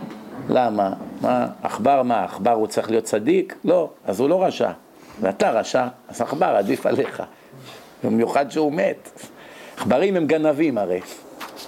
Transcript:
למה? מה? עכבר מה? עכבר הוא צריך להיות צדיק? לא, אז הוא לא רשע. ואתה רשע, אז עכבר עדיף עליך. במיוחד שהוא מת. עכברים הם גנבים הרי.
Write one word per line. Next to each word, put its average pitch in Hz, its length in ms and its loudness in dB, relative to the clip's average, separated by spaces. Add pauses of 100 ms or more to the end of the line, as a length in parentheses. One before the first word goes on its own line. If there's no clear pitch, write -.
(480)
למה? 107 440 2 (280)
מה? 120 260 0 (160)
עכבר 135 400 2
מה? 117 220 0
עכבר 98 280 -2
הוא 110 140 2
צריך 107 240 -2
להיות 110 140 2
צדיק? 156 500 0 (100)
לא, 165 260 2 (140)
אז 101 160 -2
הוא 135 80 2
לא 185 160 4
רשע. 123 260 0 (500)
ואתה 98 300 2
רשע, 123 360 0 (220)
אז - 120 -12
עכבר 143 360 2
עדיף 104 300 0
עליך. 120 360 0 (800)
במיוחד 117 460 2
שהוא 151 220 0
מת. - 380 -2 (640)
עכברים 170 400 2
הם 165 100 2
גנבים 151 520 2
הרי. 92 220 0 (680)